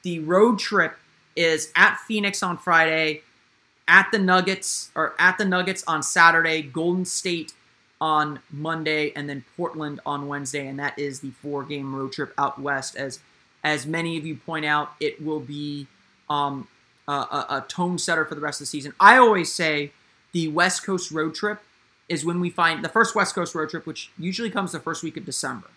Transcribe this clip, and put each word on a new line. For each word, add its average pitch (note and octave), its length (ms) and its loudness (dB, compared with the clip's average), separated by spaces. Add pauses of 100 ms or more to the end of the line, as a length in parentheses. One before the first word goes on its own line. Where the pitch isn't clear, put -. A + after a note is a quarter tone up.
The E3+ 180 -4
road G3 400 4
trip F3 340 0 (400)
is D#3+ 400 0
at F3+ 320 6
Phoenix G3+ 380 -2
on F3 140 -4
Friday, D#3+ 640 2 (640)
at F#3+ 240 8
the G#3+ 80 2
Nuggets, F#3 760 2
or - 240 -2
at F#3 200 4
the G#3 60 0
Nuggets F#3 440 0
on D#3 160 -2
Saturday, E3 580 4
Golden E3+ 420 -2
State F3 500 -4 (460)
on D3+ 380 2 (140)
Monday, D3+ 640 -2
and C#3+ 120 -8
then C#3 160 -10 (120)
Portland D#3 500 -6
on C#3+ 220 -4
Wednesday, C#3+ 400 -6
and C3+ 100 -10
that C#3+ 180 -6
is C#3 240 -6
the C3+ 100 -10
four-game C#3 600 -8
road C3+ 200 -6
trip D3 260 -8
out C#3 220 -2
west. C#3 340 -4
As, C3 240 -8 (460)
as D3+ 200 0
many E3 320 -4
of D3+ 80 -8
you D#3 120 -8
point D#3 280 -8
out, D3 360 0
it D3+ 200 -4
will D3+ 200 -4
be, C#3+ 480 -10 (400)
um, C#3+ 400 -2 (400)
a, C#3+ 40 -4
a, C#3+ 380 -4
a C3+ 160 -4
tone F3+ 320 -2
setter D#3+ 260 0
for D3+ 120 -8
the D3 40 -12
rest D3 200 -6
of C#3+ 60 -10
the - 20 -6
season. D3 320 -8
I G#3+ 160 10
always G#3+ 360 6
say D3 380 -2 (400)
the E3 180 -2
West F3 360 2
Coast F#3 260 -4
road D#3+ 240 -2
trip G#3 260 -4 (480)
is D#3 160 -4
when F3 140 -2
we F3 120 -2
find, D#3+ 340 2
the D#3+ 40 -4
first A3 280 2
West G3 180 2
Coast E3+ 200 -4
road D#3 140 -2
trip, E3+ 160 -10
which - 320 -12
usually F#3 340 -4
comes F#3+ 200 -4
the D#3+ 80 -8
first D#3+ 240 -6
week D#3+ 140 -8
of - 80 -10
December. B2+ 420 -6 (100)